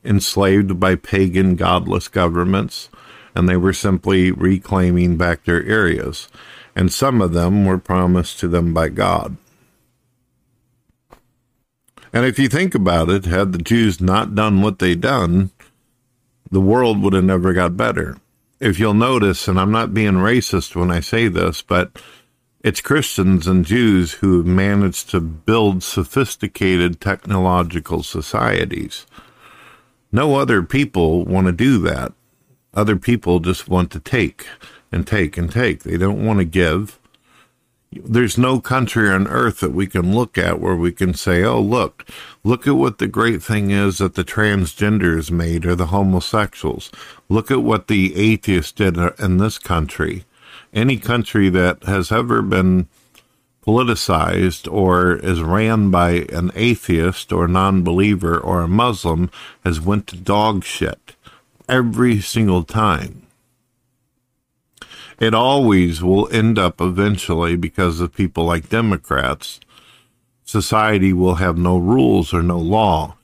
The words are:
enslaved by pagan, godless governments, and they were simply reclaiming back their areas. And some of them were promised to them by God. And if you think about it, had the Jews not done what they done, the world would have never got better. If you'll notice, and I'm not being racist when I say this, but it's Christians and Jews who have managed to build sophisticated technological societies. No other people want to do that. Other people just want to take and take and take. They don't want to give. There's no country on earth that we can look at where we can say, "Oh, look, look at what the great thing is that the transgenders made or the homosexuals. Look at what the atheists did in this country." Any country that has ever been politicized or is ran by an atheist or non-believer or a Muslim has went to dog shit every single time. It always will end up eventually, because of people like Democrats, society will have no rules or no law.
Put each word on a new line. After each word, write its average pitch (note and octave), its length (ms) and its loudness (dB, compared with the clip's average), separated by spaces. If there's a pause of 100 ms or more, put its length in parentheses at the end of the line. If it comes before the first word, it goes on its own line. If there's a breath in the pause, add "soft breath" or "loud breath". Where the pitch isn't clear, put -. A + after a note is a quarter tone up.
enslaved G2 760 2
by F#2 140 2
pagan, F#2+ 600 2
godless F2 540 -2
governments, F2+ 800 -2 (460 loud breath)
and F2 120 2
they F2+ 120 2
were F#2 160 2
simply F#2 560 2
reclaiming F2+ 840 0
back E2+ 280 -2
their E2+ 200 0
areas. F2 640 -2 (460 loud breath)
And F#2 160 2
some C3 300 0
of F2 140 0
them F#2+ 320 2
were F#2 120 0
promised F2+ 640 0
to F2+ 80 -4
them E2+ 240 0
by E2 160 0
God. F2+ 480 -4 (2750 loud breath)
And A#2+ 120 2
if B2+ 140 0
you C#3 100 4
think F3 260 0
about F2 360 2
it, G2 160 0
had F#2 260 0
the F2+ 60 -4
Jews G#2 420 2
not G2+ 340 0
done G2+ 280 2
what G#2 160 0
they F2+ 160 2
done, F#2+ 560 0 (1000)
the F#2+ 120 2
world A2 400 2
would G2 100 2
have F#2 120 2
never F#2 280 2
got F2 240 0
better. G2 400 -4 (440)
If G2 180 0
you'll G#2+ 160 2
notice, A2 520 2
and F#2 140 0
I'm G2 120 0
not A2 200 -2
being G#2 220 0
racist G2+ 600 0
when F2 160 0
I E2+ 100 0
say A2+ 280 -2
this, F2 320 -2
but - 300 -2 (720 loud breath)
it's - 180 -2
Christians F#2+ 680 0
and F#2 200 2
Jews G2+ 480 2
who F#2 240 2
have E2+ 80 0
managed F#2+ 640 0
to F#2 100 0
build F#2 640 0
sophisticated F#2 1160 -2
technological F2+ 1000 -2
societies. - 1000 -6 (1040 loud breath)
No C#3 260 2
other B2 260 2
people F2 640 0
want F#2 240 2
to F2+ 40 2
do A#2 260 2
that. E2 340 -4 (600)
Other G#2 240 0
people F2+ 440 0
just F2+ 280 -4
want F2+ 220 0
to D#2+ 100 -12
take - 460 -4 (440 loud breath)
and - 160 -4
take F#2 300 -2
and E2 140 -4
take. A2+ 320 -2
They E2+ 160 -4
don't G2+ 260 0
want G#2+ 140 2
to F#2 60 2
give. F2 540 -2 (920 soft breath)
There's A#2 440 -2
no B2+ 240 2
country A#2 480 0
on F#2+ 200 2
earth A#2+ 320 -2
that E2+ 120 -2
we F#2 140 -2
can F#2 280 0
look A#2 220 -2
at F2 240 -2
where F2+ 160 -2
we F2 160 0
can F#2 220 -2
say, F2+ 300 0
"Oh, A#2+ 160 0
look, G#2 440 -2 (380 loud breath)
look A#2+ 240 0
at C#3 100 2
what C3+ 220 0
the A2 80 -2
great A2 360 0
thing G2+ 280 -2
is G2+ 280 0
that F#2+ 160 -2
the F2+ 100 -4
transgenders G2 1080 0
made E2 340 -2
or F2 120 0
the F2 100 -2
homosexuals. F#2+ 1040 -2 (380 loud breath)
Look G#2+ 220 0
at B2+ 120 2
what A2 240 0
the F#2+ 300 0
atheists G2 560 0
did F#2 260 0
in F2+ 400 0
this G#2+ 200 -2
country." D#2+ 640 -4 (500 loud breath)
Any A#2+ 240 0
country A2 520 0
that F2+ 340 0
has F#2+ 280 -2
ever A#2 300 0
been F#2 460 2 (800 soft breath)
politicized F#2 1040 0
or F2+ 440 2
is E2+ 260 -2
ran G#2 500 0
by F2 400 2
an F2 240 -4
atheist F#2 800 -2
or F2 160 0
non-believer F2+ 880 0
or F2+ 240 -2
a E2+ 80 -2
Muslim F2+ 640 0 (340 loud breath)
has D#2+ 160 -2
went G2+ 280 -2
to F2+ 80 -16
dog G2+ 480 0
shit - 500 -8 (540 soft breath)
every A#2+ 520 2
single F#2+ 440 0
time. - 580 -2 (2000 loud breath)
It A2+ 140 0
always A2 720 2
will F#2+ 280 2
end A2 280 2
up F2+ 200 -2
eventually, F2 800 -2
because E2+ 440 -2
of F2 140 -4
people E2+ 300 -2
like E2 240 -2
Democrats, F#2+ 920 -4 (840 soft breath)
society G#2 720 0
will F2+ 220 2
have F2 200 0
no F2+ 220 2
rules G2+ 560 2
or E2+ 80 0
no F2 160 0
law. E2+ 640 0